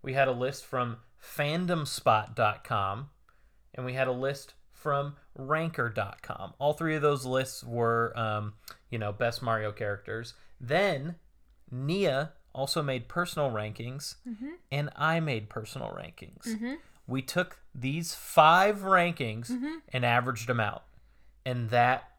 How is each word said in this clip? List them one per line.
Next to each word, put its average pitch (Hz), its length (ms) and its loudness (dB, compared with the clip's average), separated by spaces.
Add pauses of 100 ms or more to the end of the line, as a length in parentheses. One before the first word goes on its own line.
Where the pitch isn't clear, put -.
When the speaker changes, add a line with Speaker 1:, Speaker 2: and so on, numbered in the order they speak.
Speaker 1:
We 135 120 -6
had 135 140 6
a 127 40 2
list 127 340 -2
from 120 320 -2 (240)
fandom 160 640 -2
spot - 480 2
dot 107 280 0
com, 104 460 -2 (640)
and 127 120 -8
we 127 80 -6
had 131 140 0
a 131 40 0
list 135 420 -4 (180)
from 143 440 -4 (200)
ranker 147 540 0
dot 101 320 -4
com. - 380 -10
All 147 140 4
three 156 220 0
of 143 60 0
those 143 240 2
lists 131 380 -2
were, 117 540 0
um, 107 360 -2 (360)
you 120 80 -6
know, 104 140 -2
best 117 300 -2
Mario 110 300 0
characters. 107 600 -6 (260)
Then 160 560 0 (540)
Nia 147 640 0 (200)
also 139 280 -2
made 131 260 -2
personal 160 440 0
rankings, 113 640 -6 (120)
Speaker 2:
Mm-hmm. 240 220 -8 (220)
Speaker 1:
and 147 240 0
I 160 240 2
made 120 300 -2
personal - 400 -8
rankings. - 580 -12
Speaker 2:
Mm-hmm. 233 280 -4 (300)
Speaker 1:
We 131 160 -2
took - 380 -4 (160)
these 143 400 -4
five 185 640 8
rankings 170 720 2
Speaker 2:
Mm-hmm. 269 240 -4 (180)
Speaker 1:
and 127 120 0
averaged 120 420 2
them 120 120 2
out, - 260 -2 (600)
and 123 240 -2
that 123 500 4